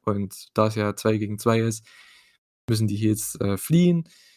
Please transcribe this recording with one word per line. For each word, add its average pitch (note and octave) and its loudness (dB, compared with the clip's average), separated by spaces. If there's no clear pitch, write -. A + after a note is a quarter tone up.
Und G2+ -6
da G#2+ 4
es G#2+ -2
ja G#2 -2
zwei A2 0
gegen G#2 -6
zwei A2+ 2
ist, A2+ -2
müssen A2 2
die G2+ -2
Heels, G#2+ -2
äh, G2+ -2
fliehen. E3+ 2